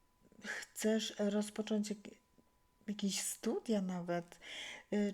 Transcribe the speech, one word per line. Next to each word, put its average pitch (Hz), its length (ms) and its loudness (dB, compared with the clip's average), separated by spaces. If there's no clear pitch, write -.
chcesz - 720 0
rozpocząć 208 680 2
jak-, - 260 -6
jakieś 202 340 0
studia 226 600 0
nawet, 175 580 -2
y, 202 200 4